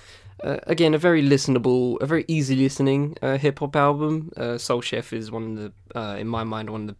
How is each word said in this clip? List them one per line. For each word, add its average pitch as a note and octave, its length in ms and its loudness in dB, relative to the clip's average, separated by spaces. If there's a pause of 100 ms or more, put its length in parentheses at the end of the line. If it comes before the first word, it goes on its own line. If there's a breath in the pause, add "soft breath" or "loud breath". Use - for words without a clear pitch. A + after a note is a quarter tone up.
(440 loud breath)
uh, C#3 200 -4
again, D#3+ 300 4
a D#3 40 4
very E3 240 4
listenable, B2+ 800 2
a C3+ 40 -2
very D#3 220 0
easy C#3+ 280 0
listening, C#3 680 2
uh, C3+ 160 0
hip C#3+ 220 0
hop C#3+ 160 -4
album. D3+ 600 0
Uh, A#2+ 200 -4
Soul A#2+ 240 -2
Chef - 300 -6
is A2 200 -8
one A2+ 260 -6
of G#2 160 -10 (200)
the, A#2+ 60 -6
uh, G#2 160 -6
in G#2+ 120 -8
my A2+ 180 -4
mind, A2 240 -6
one A2 120 -8
of G#2+ 60 -8
the G2+ 120 -10